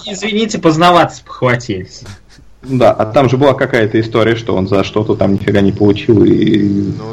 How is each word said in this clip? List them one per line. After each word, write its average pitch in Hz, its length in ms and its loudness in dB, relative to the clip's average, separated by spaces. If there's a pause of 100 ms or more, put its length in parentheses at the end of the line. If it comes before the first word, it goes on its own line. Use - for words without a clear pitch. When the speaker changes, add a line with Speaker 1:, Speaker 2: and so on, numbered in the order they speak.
Speaker 1:
извините, 208 520 -4
поздновато 165 560 2
спохватились. 120 880 -6 (600)
Speaker 2:
Да, 127 300 2
а 104 140 -2
там 120 220 2
же 127 80 0
была 135 180 4
какая-то 120 460 0
история, 113 360 0
что 104 180 -4
он 95 140 0
за 98 160 0
что-то 107 320 -2
там 98 180 2
нифига 101 260 0
не 98 120 2
получил 104 500 2
и 101 400 2 (340)
Speaker 3:
Ну 110 160 -12